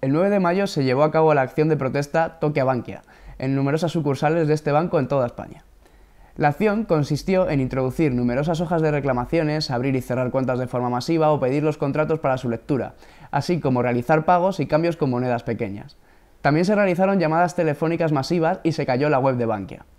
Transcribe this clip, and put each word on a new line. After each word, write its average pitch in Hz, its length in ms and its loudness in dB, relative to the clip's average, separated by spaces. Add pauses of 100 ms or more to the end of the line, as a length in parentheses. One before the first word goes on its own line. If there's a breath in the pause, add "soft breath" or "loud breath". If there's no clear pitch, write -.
El 135 120 0
nueve 180 180 2
de 208 100 2
mayo 185 260 2
se 156 160 -2
llevó 135 220 4
a 151 80 2
cabo 160 200 4
la 143 100 4
acción 151 260 0
de 156 80 2
protesta 143 640 -2
Toque 147 200 0
a 131 40 2
Bankia, 123 380 -2 (360 loud breath)
en 135 160 -2
numerosas 143 380 0
sucursales 151 560 0
de 151 60 2
este 151 180 -2
banco 165 260 0
en 131 80 0
toda 131 200 0
España. - 360 -12 (720 soft breath)
La 151 140 2
acción 208 380 0
consistió 160 640 0
en 143 120 0
introducir 131 520 0
numerosas 127 480 0
hojas 165 220 0
de 156 80 2
reclamaciones, 147 800 -2
abrir 131 240 0
y 127 60 0
cerrar 123 320 -2
cuentas 127 260 0
de 127 80 -4
forma 123 240 -2
masiva 156 400 0
o 147 80 2
pedir 135 240 0
los 151 160 -2
contratos 156 400 -2
para 131 180 0
su 123 140 -4
lectura, 117 440 -4 (360 loud breath)
así 143 300 -2
como 131 200 0
realizar 123 440 0
pagos 180 340 2
y 143 80 -2
cambios 160 300 0
con 147 120 -2
monedas 123 360 -2
pequeñas. 110 520 -8 (440 soft breath)
También 151 260 2
se 214 80 2
realizaron 190 460 2
llamadas 165 340 2
telefónicas 165 560 0
masivas 160 540 0
y 160 80 2
se 143 140 -4
cayó 131 220 0
la 139 120 2
web 131 160 2
de 120 100 0
Bankia. 104 400 -6 (120)